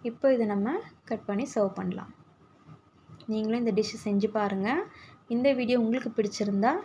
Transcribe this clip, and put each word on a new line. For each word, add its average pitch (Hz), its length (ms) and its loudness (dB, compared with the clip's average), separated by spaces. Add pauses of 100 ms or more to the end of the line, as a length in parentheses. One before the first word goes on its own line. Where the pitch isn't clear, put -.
இப்போ 240 240 -6
இதை 233 180 2
நம்ம 208 220 0 (360)
கட் 220 180 -6
பண்ணி 208 260 -2
சர்வ் 196 240 0
பண்ணலாம். 185 340 -6 (1200)
நீங்களும் 220 300 -2
இந்த 226 160 2
டிஷ் 208 140 0 (120)
செஞ்சு 208 320 2
பாருங்க. 202 340 0 (640)
இந்த 247 140 2 (100)
வீடியோ 247 260 2
உங்களுக்கு 226 340 0
பிடிச்சிருந்தா 202 540 2 (140)